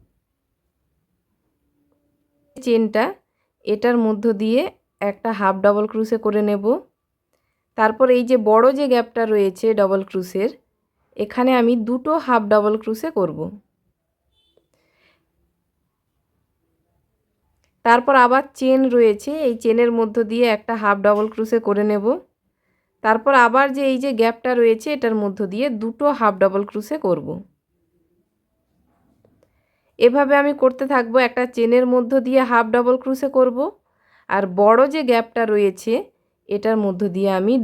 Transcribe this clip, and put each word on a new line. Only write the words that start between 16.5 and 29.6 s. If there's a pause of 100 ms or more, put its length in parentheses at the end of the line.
তারপর
আবার (120)
চেন (100)
রয়েছে, (100)
এই
চেনের
মধ্য
দিয়ে
একটা
হাফ
ডাবল
ক্রোশে
করে
নেব। (960)
তারপর (120)
আবার
যে
এই
যে
গ্যাপটা
রয়েছে
এটার
মধ্য
দিয়ে (160)
দুটো
হাফ
ডাবল
ক্রোশে
করব। (2750)